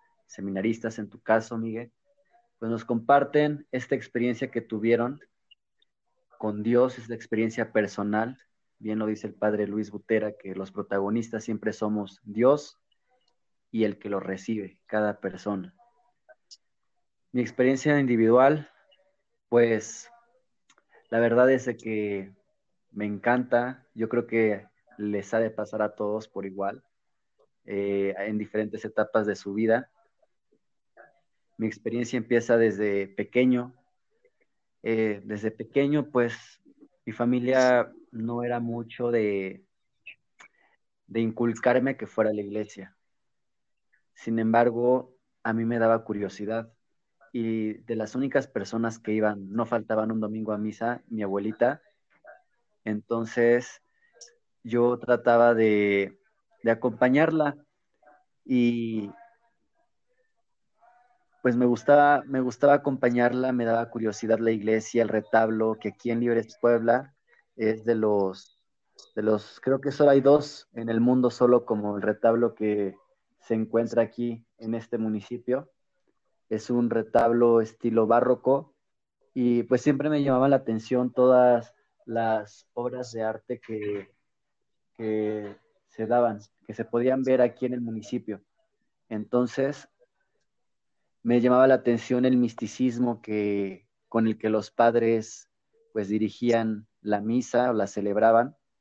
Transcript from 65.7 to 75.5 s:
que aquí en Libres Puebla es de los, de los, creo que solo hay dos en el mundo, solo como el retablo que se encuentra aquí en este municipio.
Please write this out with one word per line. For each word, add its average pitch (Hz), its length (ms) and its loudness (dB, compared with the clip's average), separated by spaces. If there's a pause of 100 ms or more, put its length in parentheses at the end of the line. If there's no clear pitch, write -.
que 107 80 -8
aquí 120 220 -6
en 117 100 -2
Libres 117 400 -2
Puebla 120 560 2 (400)
es 110 300 -2
de 117 80 2
los, 101 680 -2 (540)
de 107 60 -4
los, 107 380 -2
creo 135 200 -2
que 139 100 -4
solo 147 200 4
hay 139 100 6
dos 139 540 4
en 117 160 -6
el 113 100 2
mundo, 123 300 4
solo 120 340 4
como 104 320 -2
el 98 60 -6
retablo 113 520 2
que 104 400 -2 (440)
se - 160 -6
encuentra 113 480 0
aquí 117 420 -6 (140)
en 113 160 -6
este 113 240 -6
municipio. 117 760 -6 (760)